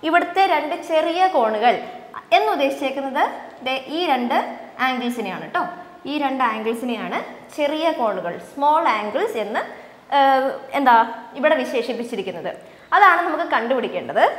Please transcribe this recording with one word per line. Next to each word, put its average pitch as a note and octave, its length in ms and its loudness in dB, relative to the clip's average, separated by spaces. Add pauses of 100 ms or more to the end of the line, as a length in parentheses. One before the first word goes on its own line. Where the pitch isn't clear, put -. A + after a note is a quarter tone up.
ഇവിടുത്തെ F4 360 4 (100)
രണ്ട് D4+ 200 0 (140)
ചെറിയ E4 340 2 (120)
കോണുകൾ A3 400 4 (640)
എന്നുദ്ദേശിച്ചേക്കുന്നത് C#4 880 0 (420)
ദേ C4 80 -2 (240)
ഈ - 20 -2 (120)
രണ്ട് B3 240 0 (520)
ആംഗിൾസിനെയാണ് A3+ 640 -4
ട്ടോ. F4 80 0 (500)
ഈ - 20 -4 (100)
രണ്ട് C4 180 -2 (100)
ആംഗിൾസിനെയാണ് A3 680 -4 (380)
ചെറിയ D#4 300 0 (140)
കോണുകൾ, F#3 340 -2 (180)
small D4 300 2 (160)
angles A#3+ 460 -2
എന്ന്, A3 180 -4 (560)
ഏഹ്, C4+ 320 4 (300)
എന്താ B3+ 160 6 (440)
ഇവിടെ D4+ 220 4
വിശേഷിപ്പിച്ചിരിക്കുന്നത്. G#3 880 -6 (460)
അതാണ് F4+ 320 8
നമുക്ക് D#4+ 280 -2
കണ്ടുപിടിക്കേണ്ടത്. A3 680 0 (140)